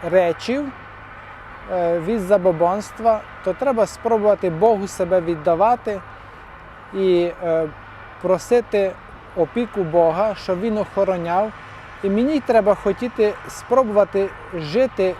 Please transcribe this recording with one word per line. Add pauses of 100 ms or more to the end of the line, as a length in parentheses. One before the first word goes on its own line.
речів, (1000)
е,
від
забобонства, (240)
то
треба
спробувати
Богу
себе
віддавати (920)
і, (120)
е, (540)
просити (460)
опіку
Бога,
щоб
Він
охороняв. (520)
І
мені
треба
хотіти (140)
спробувати (260)
жити